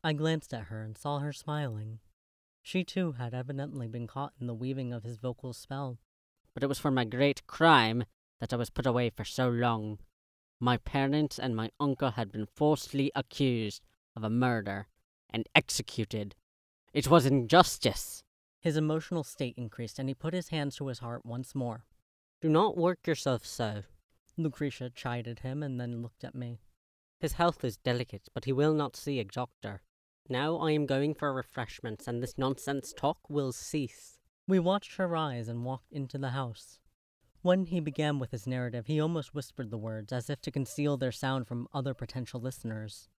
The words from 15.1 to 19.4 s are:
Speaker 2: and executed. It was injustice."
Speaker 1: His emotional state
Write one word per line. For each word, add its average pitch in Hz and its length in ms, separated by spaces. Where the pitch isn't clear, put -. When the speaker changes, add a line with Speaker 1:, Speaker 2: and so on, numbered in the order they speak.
Speaker 2:
and 110 260
executed. 110 800
It 131 160
was 147 180
injustice." - 960
Speaker 1:
His 156 160
emotional 156 460
state - 360